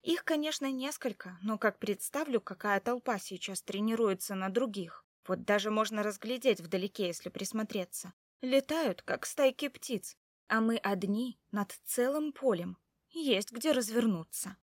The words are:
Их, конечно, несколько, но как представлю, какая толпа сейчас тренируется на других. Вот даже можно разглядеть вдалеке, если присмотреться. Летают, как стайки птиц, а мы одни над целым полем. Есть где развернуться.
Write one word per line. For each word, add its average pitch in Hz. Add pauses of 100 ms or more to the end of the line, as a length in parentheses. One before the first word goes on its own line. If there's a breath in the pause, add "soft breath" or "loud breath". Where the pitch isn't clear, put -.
Их, 339
конечно, 302
несколько, 254
но 214
как 214
представлю, 262
какая 196
толпа 240
сейчас 185
тренируется 208
на 190
других. 196 (200)
Вот 185
даже 208
можно 214
разглядеть 226
вдалеке, 185
если 175
присмотреться. 196 (280)
Летают, 269
как -
стайки 269
птиц, - (320)
а 220
мы 226
одни 202 (120)
над 202 (140)
целым 285
полем. 180 (340)
Есть 247
где 302
развернуться. 220